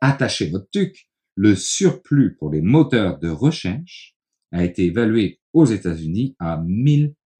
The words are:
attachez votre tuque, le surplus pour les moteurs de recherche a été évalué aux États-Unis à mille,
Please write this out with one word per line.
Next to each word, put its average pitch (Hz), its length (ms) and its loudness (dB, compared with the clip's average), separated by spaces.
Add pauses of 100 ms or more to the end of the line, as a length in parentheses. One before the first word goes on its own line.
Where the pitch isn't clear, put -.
attachez 131 480 -2
votre - 200 -8
tuque, - 380 -4 (260)
le 101 200 4
surplus - 840 0
pour 76 160 -6
les 78 80 -2
moteurs 107 580 2
de 82 120 -6
recherche 139 880 -6 (340)
a - 120 0
été 90 200 -2
évalué 107 560 0 (140)
aux 160 100 6
États-Unis 95 760 -2
à 82 220 -6
mille, 143 520 0 (260)